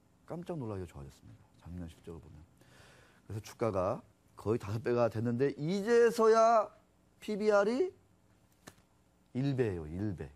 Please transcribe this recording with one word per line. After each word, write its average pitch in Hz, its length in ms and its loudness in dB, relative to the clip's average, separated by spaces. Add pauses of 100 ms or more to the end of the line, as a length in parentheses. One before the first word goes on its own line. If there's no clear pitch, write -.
(240)
깜짝 175 340 -10
놀라게 104 280 -8
좋아졌습니다. 69 540 -20 (180)
작년 85 300 -12
실적을 82 320 -16
보면. 73 180 -20 (880)
그래서 104 140 -10
주가가 101 600 -4 (340)
거의 110 220 -2
다섯 110 260 -6
배가 120 240 2
됐는데 120 500 -2
이제서야 226 1120 4 (480)
피비알이 214 800 2 (1300)
일 135 240 -2
배예요, 95 300 -2
일 92 300 -6
배. 73 180 -12